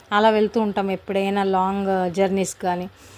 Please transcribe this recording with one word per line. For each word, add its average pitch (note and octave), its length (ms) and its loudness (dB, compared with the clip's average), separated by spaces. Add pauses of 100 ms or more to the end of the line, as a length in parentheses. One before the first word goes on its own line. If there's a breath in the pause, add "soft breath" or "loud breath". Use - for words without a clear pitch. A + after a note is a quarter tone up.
(120)
అలా G#3+ 180 6
వెళ్తూ G#3+ 320 2
ఉంటాం G3 300 -2
ఎప్పుడైనా G3 520 -2
లాంగ్ F#3+ 720 0
జర్నీస్ F#3+ 420 0
కానీ. F3+ 340 -4 (280 loud breath)